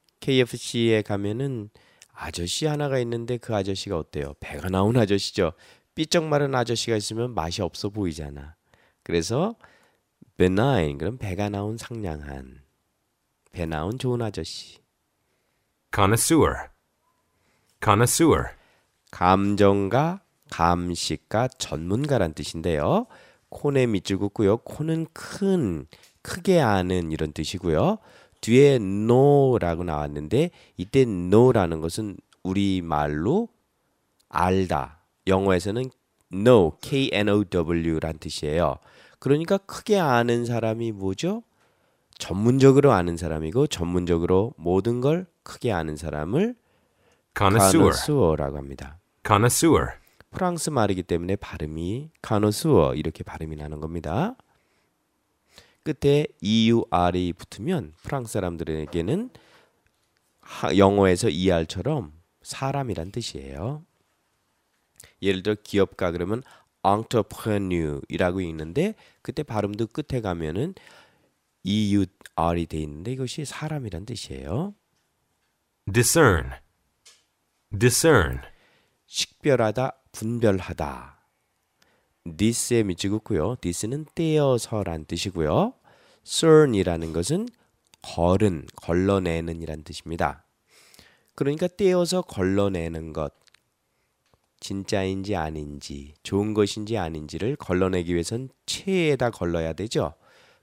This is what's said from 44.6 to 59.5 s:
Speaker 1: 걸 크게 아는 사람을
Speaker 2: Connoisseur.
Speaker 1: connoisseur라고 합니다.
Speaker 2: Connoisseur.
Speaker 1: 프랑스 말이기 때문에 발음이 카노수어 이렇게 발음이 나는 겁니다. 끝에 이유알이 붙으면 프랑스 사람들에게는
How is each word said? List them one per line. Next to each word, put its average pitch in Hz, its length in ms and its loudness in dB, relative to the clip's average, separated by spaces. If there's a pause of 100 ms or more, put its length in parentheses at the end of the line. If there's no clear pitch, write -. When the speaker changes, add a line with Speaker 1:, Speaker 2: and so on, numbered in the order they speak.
Speaker 1:
걸 160 260 -2 (160)
크게 - 300 -6
아는 80 240 -4
사람을 85 580 -4 (840)
Speaker 2:
Connoisseur. 98 560 6
Speaker 1:
connoisseur라고 76 640 0
합니다. 69 400 -14 (280)
Speaker 2:
Connoisseur. 107 760 4 (300)
Speaker 1:
프랑스 175 340 -4
말이기 101 360 0
때문에 87 320 -2
발음이 87 720 -8 (100)
카노수어 104 760 2
이렇게 - 280 -6
발음이 80 320 -12
나는 76 260 -12
겁니다. 85 540 -4 (1500)
끝에 147 420 2 (140)
이유알이 90 920 2
붙으면 110 580 -6 (100)
프랑스 127 300 -8
사람들에게는 85 1000 -4 (1080)